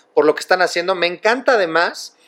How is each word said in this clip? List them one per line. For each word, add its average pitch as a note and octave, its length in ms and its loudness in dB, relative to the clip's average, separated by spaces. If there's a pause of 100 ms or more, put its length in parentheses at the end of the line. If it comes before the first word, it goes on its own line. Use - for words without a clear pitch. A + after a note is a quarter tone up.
(160)
por D3 100 4
lo D3+ 80 4
que D3 80 -14
están F#3 200 0
haciendo. F3 340 -2
Me F3 120 0
encanta A#3 460 0
además F3 640 -2 (120)